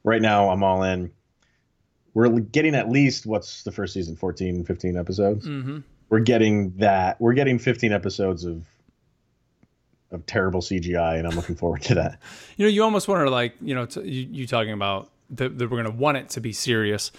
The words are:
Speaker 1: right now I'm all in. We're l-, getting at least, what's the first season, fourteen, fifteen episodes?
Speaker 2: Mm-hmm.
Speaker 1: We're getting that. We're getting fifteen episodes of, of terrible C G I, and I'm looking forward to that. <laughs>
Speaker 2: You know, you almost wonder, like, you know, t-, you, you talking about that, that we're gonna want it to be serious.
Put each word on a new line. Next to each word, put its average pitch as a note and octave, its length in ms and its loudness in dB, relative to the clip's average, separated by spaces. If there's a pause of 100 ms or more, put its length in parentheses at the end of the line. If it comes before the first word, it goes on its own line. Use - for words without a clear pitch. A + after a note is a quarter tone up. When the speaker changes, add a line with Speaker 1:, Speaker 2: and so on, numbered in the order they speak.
Speaker 1:
right A2 180 2
now G#2 280 6
I'm F#2+ 140 2
all F#2+ 200 4
in. F#2 280 -2 (1000)
We're A#2 140 4
l-, A#2 120 4
getting D3 360 2
at A2+ 140 0
least, C3+ 360 2
what's - 380 -6
the G2+ 80 -8
first F#2+ 220 -6
season, E2 220 -6
fourteen, F2+ 480 -4
fifteen F2+ 340 -4
episodes? G2 500 0
Speaker 2:
Mm-hmm. C#3 320 -8 (300)
Speaker 1:
We're A2 100 4
getting G#2+ 580 4
that. F#2+ 440 2
We're A#2 120 4
getting C3 260 2
fifteen A#2 320 0
episodes F#2+ 540 -2
of, E2 200 -8 (1500)
of E2+ 140 -12
terrible F#2 360 0
C F#2 180 -4
G F2 160 -4
I, E2 220 0
and E2 100 -4
I'm E2 80 -4
looking E2+ 200 -6
forward E2 280 -2
to - 120 2
that. - 240 -2 (180)
<laughs> - 200 -18
Speaker 2:
You G3+ 80 2
know, G#3+ 40 6
you G#3 140 4
almost G#3+ 240 0
wonder, F3 220 2
like, A#2+ 320 0
you C#3 140 -6
know, B2 100 -4
t-, - 160 -12
you, C3+ 300 -8
you C3 160 -8
talking A2 260 -2
about G2 360 -4 (200)
that, B2+ 280 -6
that A#2+ 140 -4
we're B2 120 -2
gonna A2 120 -4
want C#3 220 0
it - 120 -10
to - 120 -8
be A2+ 100 -6
serious. G#2+ 680 -2